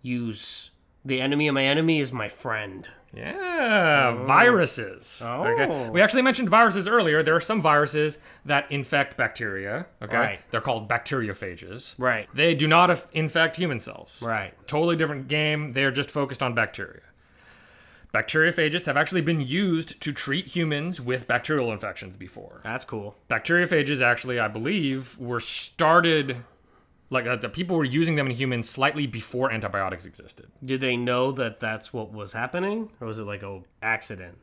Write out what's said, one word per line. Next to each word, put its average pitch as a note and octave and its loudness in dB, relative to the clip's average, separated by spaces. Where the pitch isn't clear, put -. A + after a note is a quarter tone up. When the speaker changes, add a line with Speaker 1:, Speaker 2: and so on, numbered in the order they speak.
Speaker 1:
Use A#2+ -6
the C3 -2
enemy C#3+ 2
of C#3+ 2
my C3+ 2
enemy D#3 4
is C3 -2
my A2 -4
friend. G#2 -8
Speaker 2:
Yeah, F#3+ 2
Speaker 1:
Oh. B2 -6
Speaker 2:
viruses. C#3 2
Speaker 1:
Oh. B2 -4
Speaker 2:
Okay. C3 0
We E3 0
actually G#3+ 6
mentioned B3+ 2
viruses G3 6
earlier. E3+ 4
There D#3 4
are E3+ 4
some G#3+ -2
viruses D3+ 2
that C#3+ 0
infect C#3+ -2
bacteria. G#2+ -4
Okay. A2 -6
Speaker 1:
Right. G#2+ 0
Speaker 2:
They're A2+ 0
called A2+ -4
bacteriophages. G#2+ -6
Speaker 1:
Right. A#2 0
Speaker 2:
They D#3+ 4
do D3+ 2
not E3+ 8
af-, - 0
infect D#3+ 0
human D#3+ -2
cells. - -14
Speaker 1:
Right. A2 -4
Speaker 2:
Totally E3 2
different D3 -2
game. D3+ -2
They're C3+ 2
just C3+ -2
focused C3+ -2
on B2 -2
bacteria. G#2+ -2
Bacteriophages D#3 2
have C#3 0
actually E3 2
been D#3+ 0
used E3 -2
to D3+ -6
treat C#3 -4
humans D#3+ -2
with B2 -4
bacterial B2 0
infections G2 -10
before. - -18
Speaker 1:
That's A2 -8
cool. G#2 -10
Speaker 2:
Bacteriophages D3+ 2
actually, A#2+ 2
I A2 2
believe, C3 -2
were A#2+ -4
started, D#3 2
like, B2+ 0
uh, B2 0
the A2+ -6
people F3 -4
were D#3+ 2
using D#3 0
them C#3+ 0
in C3 -2
humans B2 -2
slightly D3 0
before B2 -4
antibiotics G2 -4
existed. - -20
Speaker 1:
Did C3 -2
they B2+ 0
know B2 0
that A#2+ -6
that's A2 -6
what A2 -8
was G#2 -12
happening? F#3 -4
Or A#2+ -10
was A2 -8
it, G#2+ -10
like, G2+ -10
a G2 -12
accident? G2 -6